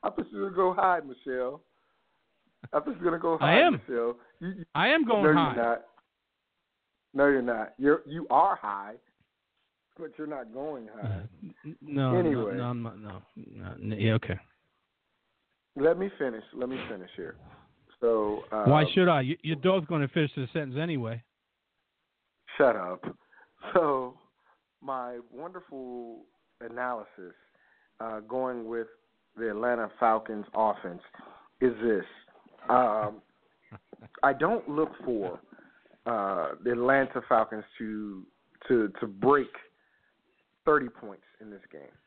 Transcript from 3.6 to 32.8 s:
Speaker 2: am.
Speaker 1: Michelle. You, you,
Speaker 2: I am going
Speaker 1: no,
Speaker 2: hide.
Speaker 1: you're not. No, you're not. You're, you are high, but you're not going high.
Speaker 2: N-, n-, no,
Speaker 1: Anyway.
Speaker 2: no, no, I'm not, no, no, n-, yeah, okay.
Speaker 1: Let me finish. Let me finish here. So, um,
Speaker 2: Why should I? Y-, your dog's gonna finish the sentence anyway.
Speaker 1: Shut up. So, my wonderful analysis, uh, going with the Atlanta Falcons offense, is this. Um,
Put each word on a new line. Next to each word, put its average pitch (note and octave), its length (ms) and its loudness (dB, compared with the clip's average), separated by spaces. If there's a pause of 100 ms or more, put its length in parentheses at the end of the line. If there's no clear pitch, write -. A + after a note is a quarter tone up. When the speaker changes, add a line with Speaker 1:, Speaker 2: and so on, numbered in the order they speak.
Speaker 2:
am. E4+ 100 6 (160)
Speaker 1:
Michelle. A#2+ 280 -2 (240)
You, E3+ 100 -8
you, F#3+ 160 -12 (100)
Speaker 2:
I E3+ 140 2
am D#4 160 4
going A3 180 2
Speaker 1:
no, D3+ 180 6
Speaker 2:
hide. D3+ 140 0
Speaker 1:
you're A#2 100 0
not. A#2 160 0 (1300)
No, C#3 140 6
you're C3+ 140 6
not. A#2 360 -4
You're, C#3+ 300 4
you D#3 220 -8
are E3 260 6
high, G2+ 400 -8 (1040)
but D#3+ 180 -12
you're D3+ 100 -10
not C3 260 -12
going C3+ 340 -10 (120)
high. G#2 220 -6 (220)
Speaker 2:
N-, F3 100 -14 (120)
n-, D3+ 160 -12
no, C#3 360 0
Speaker 1:
Anyway. A#2+ 360 0
Speaker 2:
no, - 40 -4
no, A#2+ 60 -4
I'm A#2+ 200 -4
not, G#2+ 160 -10
no, G2 220 -16 (140)
no, - 360 -16 (100)
n-, G#2 180 -6
yeah, A2 140 4
okay. G#2 260 0 (1400)
Speaker 1:
Let D#3+ 200 4
me G3 120 -2 (100)
finish. A#2 240 -4 (100)
Let B2+ 160 -6
me C3 80 -6 (120)
finish F#2 260 -12
here. D#2+ 200 -12 (680)
So, G#2+ 500 2
um, G#2+ 180 2
Speaker 2:
Why D3+ 140 8 (100)
should F#3 140 6
I? D#3 140 4
Y-, C3+ 200 -2
your D#3 160 -2
dog's F3+ 300 2
gonna D3 200 0
finish D3+ 280 0
the C3 180 -4
sentence C#3 260 -6
anyway. B2 420 -4 (1400)
Speaker 1:
Shut B2 180 6
up. F#2 280 -8 (680)
So, C3+ 420 2 (680)
my B2 380 -8 (120)
wonderful B2+ 920 -16 (360)
analysis, A#2 720 -10 (680)
uh, A2 220 -8
going B2 460 -6
with A2+ 200 -6 (500)
the A2+ 120 -4
Atlanta A2+ 400 -2 (100)
Falcons A2 460 0 (100)
offense, G2+ 460 0 (600)
is B2+ 120 4 (100)
this. G#2+ 200 2 (680)
Um, G#2+ 520 2 (500)